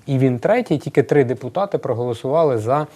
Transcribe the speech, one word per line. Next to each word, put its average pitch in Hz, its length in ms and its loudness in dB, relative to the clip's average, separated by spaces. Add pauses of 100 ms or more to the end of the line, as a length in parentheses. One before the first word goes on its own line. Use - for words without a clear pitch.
і 135 120 0
він 127 200 2
третій, 185 400 0
тільки 147 240 0
три 143 220 4
депутати 127 540 -4
проголосували 131 800 -2
за 135 380 -2